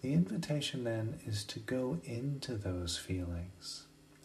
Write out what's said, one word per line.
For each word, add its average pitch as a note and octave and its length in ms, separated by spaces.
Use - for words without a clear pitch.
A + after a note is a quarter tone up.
the C3 120
invitation D#3+ 680
then A2+ 420
is G#2+ 200
to - 140
go B2+ 440
into C3 500
those F2+ 440
feelings F2 880